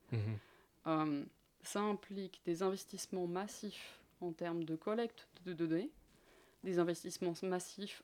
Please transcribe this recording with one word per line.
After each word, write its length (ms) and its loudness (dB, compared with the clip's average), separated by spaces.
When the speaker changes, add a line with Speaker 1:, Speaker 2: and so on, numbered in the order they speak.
Speaker 1:
Mhm. 80 4
Speaker 2:
Euh, 360 4
ça 180 -2
implique 640 -2
des 180 2
investissements 640 0
massifs 720 -6
en 100 -2
termes 320 0
de 120 0
collecte 520 -2
de 80 -4
données, 380 2
des 160 2
investissements 540 2
massifs 600 -2